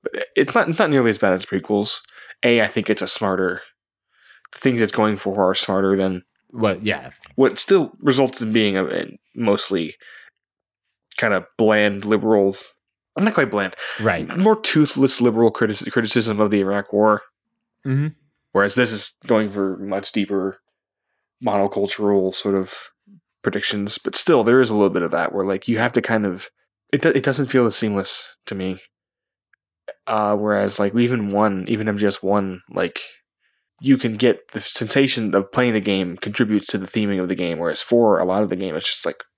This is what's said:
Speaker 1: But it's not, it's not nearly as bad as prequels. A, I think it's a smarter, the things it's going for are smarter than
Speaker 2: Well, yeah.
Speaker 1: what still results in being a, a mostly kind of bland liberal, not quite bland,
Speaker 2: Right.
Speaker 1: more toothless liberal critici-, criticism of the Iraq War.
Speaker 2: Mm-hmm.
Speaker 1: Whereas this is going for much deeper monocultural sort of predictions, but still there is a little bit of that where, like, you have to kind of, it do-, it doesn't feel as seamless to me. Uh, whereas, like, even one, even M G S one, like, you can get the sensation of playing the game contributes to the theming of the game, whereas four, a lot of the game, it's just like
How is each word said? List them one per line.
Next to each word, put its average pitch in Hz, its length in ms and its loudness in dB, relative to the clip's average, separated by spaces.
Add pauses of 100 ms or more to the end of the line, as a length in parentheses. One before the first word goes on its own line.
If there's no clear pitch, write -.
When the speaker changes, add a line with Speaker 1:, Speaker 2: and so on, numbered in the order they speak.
Speaker 1:
But - 220 -8 (100)
it's - 200 0
not, 233 120 2
it's 165 120 -4
not 196 100 2
nearly 127 220 4
as 104 80 -2
bad 95 160 2
as 92 100 -4
prequels. 101 560 -2 (420)
A, 120 200 4
I 101 40 2
think - 220 -4
it's 104 140 0
a 87 40 -4
smarter, 95 540 -2 (920)
the - 60 -20
things 123 220 2
it's 107 120 2
going 107 260 0
for 95 320 0
are 95 40 0
smarter 98 400 2
than 95 280 0 (280)
Speaker 2:
Well, 107 300 -2
yeah. 87 300 -4 (240)
Speaker 1:
what 131 240 4
still 190 420 2
results 131 400 2
in 110 100 -4
being 104 280 2
a, 92 80 0
a - 320 -6 (160)
mostly 101 640 0 (1200)
kind 110 160 0
of 90 100 -2 (140)
bland 107 480 2
liberal, 104 500 2 (600)
not 214 160 0
quite 131 160 2
bland, 101 260 -4 (240)
Speaker 2:
Right. 98 380 -2
Speaker 1:
more 214 200 4
toothless 139 640 2
liberal 113 320 4
critici-, 107 400 -2
criticism 110 480 0
of 104 100 2
the 101 100 2
Iraq 101 340 -2
War. 104 260 4 (680)
Speaker 2:
Mm-hmm. 139 220 0 (440)
Speaker 1:
Whereas 101 220 0
this 123 160 2
is - 260 -8 (100)
going 107 240 2
for 98 260 -4
much 98 360 -8
deeper 98 480 -2 (840)
monocultural 101 920 0
sort 101 200 -2
of - 340 -6 (540)
predictions, 104 560 -4
but - 160 -6
still 143 280 4
there 123 200 6
is 113 80 2
a 110 40 0
little 101 160 4
bit 87 120 -2
of 80 80 -4
that 85 240 -2
where, 98 100 -2
like, 95 240 -4
you 113 100 0
have 120 140 0
to 120 80 2
kind 110 240 -2
of, 95 240 -6 (420)
it 147 120 0
do-, 160 80 4
it 131 120 2
doesn't 135 260 0
feel 123 180 4
as 104 100 0
seamless - 680 -4
to 107 80 -8
me. 92 260 -6 (1300)
Uh, 107 280 0
whereas, 104 440 0
like, 101 180 0
even 120 320 0
one, 98 400 0
even 107 200 -2
M 104 100 -2
G 104 80 0
S - 160 -2
one, 98 460 -2
like, - 320 -4 (800)
you 131 160 4
can 110 200 -4
get 117 360 0
the 110 80 -8
sensation 117 760 0
of 98 180 0
playing 123 200 2
the 107 80 2
game 95 360 -2
contributes 104 520 -2
to 104 100 -4
the 95 80 -8
theming 101 340 -2
of 90 80 -2
the 92 60 -2
game, 85 240 -4
whereas 82 220 -4
four, 110 380 4
a 87 60 0
lot 95 180 0
of 101 80 -2
the 90 60 -2
game, 92 180 -8
it's 85 120 -6
just - 200 -6
like - 160 -8 (160)